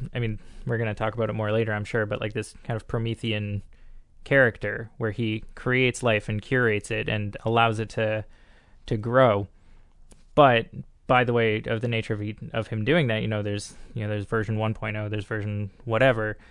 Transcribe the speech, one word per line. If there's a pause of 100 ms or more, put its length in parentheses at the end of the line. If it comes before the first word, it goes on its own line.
(140)
I
mean, (260)
we're
gonna
talk
about
it
more
later,
I'm
sure,
but,
like,
this (120)
kind
of
Promethean (640)
character
where
he (120)
creates
life
and
curates
it
and (100)
allows
it
to, (600)
to
grow. (880)
But (400)
by
the
way
of
the
nature
of
he, (180)
of
him
doing
that,
you
know,
there's, (200)
you
know,
there's
version
one
point
oh,
there's
version (140)
whatever. (140)